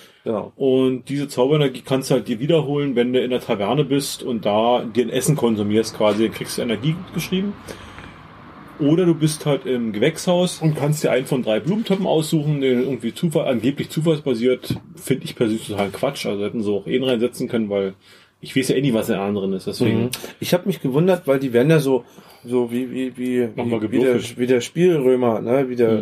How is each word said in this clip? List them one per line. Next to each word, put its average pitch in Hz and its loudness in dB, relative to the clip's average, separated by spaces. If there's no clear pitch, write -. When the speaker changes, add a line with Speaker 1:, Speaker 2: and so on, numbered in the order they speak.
Speaker 1:
Genau. 104 -4
Speaker 2:
Und 131 2
diese 139 -4
Zauberenergie 135 2
kannst 135 -2
du 147 2
halt 117 0
dir 113 -4
wiederholen, 143 0
wenn 120 2
du 127 2
in 123 -2
der 120 -2
Taverne 117 0
bist 135 -2
und 117 -4
da 110 2
dir 113 0
ein 110 -8
Essen 147 0
konsumierst 107 0
quasi, 107 2
dann 104 0
kriegst - -10
du - -2
Energie 127 -2
geschrieben. 190 -2
Oder 165 2
du 170 4
bist 151 -2
halt 139 0
im 120 -2
Gewächshaus 175 0
und 156 0
kannst 147 -2
dir 135 2
einen 127 2
von 131 -2
drei 107 0
Blumentöpfen 196 -2
aussuchen, 151 0
den 127 2
irgendwie 120 -4
Zufall, 160 0
angeblich 131 0
zufallsbasiert, 135 0
find - -4
ich - -10
persönlich 110 0
total 101 -2
Quatsch. 131 -4
Also 104 -2
hätten 107 -4
sie 101 -2
auch 98 -2
einen 127 0
reinsetzen 123 0
können, 110 -2
weil 98 -2
ich - -8
weiß 131 2
ja 131 2
eh 139 0
nie, 139 2
was 110 0
in 110 0
der 95 -2
anderen 98 -2
ist, 90 -6
deswegen. 113 0
Speaker 1:
Mhm. 123 -2
Ich - -6
hab 180 2
mich 185 -2
gewundert, 175 2
weil 139 4
die 131 -2
werden 127 6
ja 160 6
so, 131 2
so 120 0
wie, 123 -2
wie, 127 -6
wie, 123 0
Speaker 2:
Nochmal 117 -2
Speaker 1:
wie, 107 -2
wie 110 2
der, 123 4
Speaker 2:
gewürfelt. 117 0
Speaker 1:
wie 123 0
der 123 4
Spielrömer, 127 4
ne, 127 0
wie 123 -6
der, 113 4